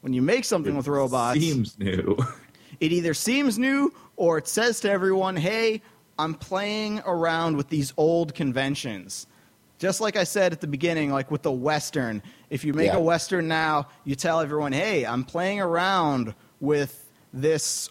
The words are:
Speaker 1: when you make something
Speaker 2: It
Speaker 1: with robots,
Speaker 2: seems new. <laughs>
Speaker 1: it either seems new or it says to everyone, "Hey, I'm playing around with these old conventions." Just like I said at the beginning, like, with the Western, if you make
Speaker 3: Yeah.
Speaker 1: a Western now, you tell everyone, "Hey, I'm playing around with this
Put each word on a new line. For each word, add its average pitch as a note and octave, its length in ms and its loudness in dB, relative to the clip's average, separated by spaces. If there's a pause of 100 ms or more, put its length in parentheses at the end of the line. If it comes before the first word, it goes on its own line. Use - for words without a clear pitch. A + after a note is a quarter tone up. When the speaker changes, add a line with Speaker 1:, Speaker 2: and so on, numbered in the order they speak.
Speaker 1:
when C3+ 120 -4
you B2+ 80 2
make G3+ 240 2
something D#3 300 0
Speaker 2:
It - 20 0
Speaker 1:
with C3+ 120 -2
robots, C3 500 2
Speaker 2:
seems D3 400 0
new. F#2+ 380 0 (340)
<laughs> - 300 -16
Speaker 1:
it D#3+ 100 2
either E3+ 240 0
seems B3 420 0
new C4+ 360 2 (240)
or E3+ 200 2
it D3+ 120 -4
says A3+ 320 0
to G3+ 100 0
everyone, F#3+ 460 2
"Hey, A3 440 0 (380)
I'm D#3 160 -2
playing G#3 720 -4
around E3 500 0
with C#3 120 -2
these C#3+ 280 -2
old D#3+ 380 2
conventions." C3+ 920 -4 (500)
Just F#3 220 0
like G#3+ 160 0
I F#3+ 80 2
said F#3 280 2
at D#3 80 -8
the F3+ 60 -6
beginning, D3+ 460 0
like, C3+ 180 -2
with D3 120 -2
the D3 100 0
Western, C3 680 -2 (300)
if C#3 140 -6
you D3 100 0
make E3 120 2
Speaker 3:
Yeah. F#3+ 100 4
Speaker 1:
a F3 40 2
Western E3 460 0
now, D#3+ 400 0 (160)
you C#3 140 -4
tell E3 240 0
everyone, D3 320 -2
"Hey, D#3+ 340 0
I'm A#2+ 160 -2
playing F#3 380 -2
around E3 760 2 (240)
with C#3+ 500 -2 (240)
this C#3+ 580 0